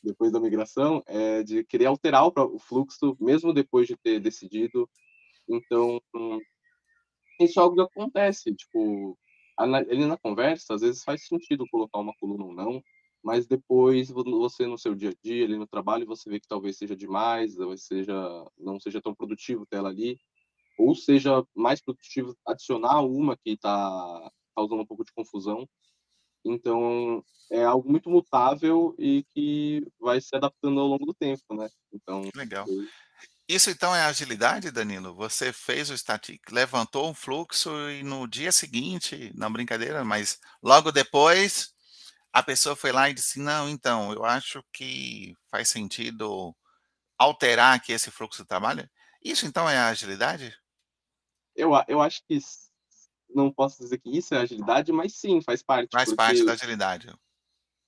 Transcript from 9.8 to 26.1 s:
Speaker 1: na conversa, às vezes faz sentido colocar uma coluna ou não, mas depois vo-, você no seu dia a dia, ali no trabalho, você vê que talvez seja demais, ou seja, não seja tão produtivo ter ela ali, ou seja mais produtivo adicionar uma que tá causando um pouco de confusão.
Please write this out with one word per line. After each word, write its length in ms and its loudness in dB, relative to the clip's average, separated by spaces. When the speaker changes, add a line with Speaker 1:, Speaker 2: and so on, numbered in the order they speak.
Speaker 1:
na 120 0
conversa, 560 -2
às 80 -4
vezes 220 0
faz 220 -6
sentido 440 -4
colocar 280 -2
uma 200 -8
coluna 260 -8
ou 100 -14
não, 280 -6
mas 240 0
depois 640 4
vo-, 140 -6
você 420 0
no 120 -8
seu 160 -4
dia 160 -4
a 120 -10
dia, 220 -2
ali 120 -2
no 100 -8
trabalho, 400 -4
você 240 -14
vê 100 -6
que 80 -20
talvez 300 -8
seja 180 -8
demais, 600 -4
ou 180 -6
seja, 380 -6
não 220 -10
seja 220 -8
tão 120 -8
produtivo 520 -10
ter 120 -10
ela 120 -4
ali, 280 -8
ou 160 4
seja 500 4
mais 280 0
produtivo 540 -8
adicionar 560 0
uma 360 0
que 200 -6
tá 720 -4
causando 260 -2
um 40 -6
pouco 180 -10
de 80 -16
confusão. 560 -8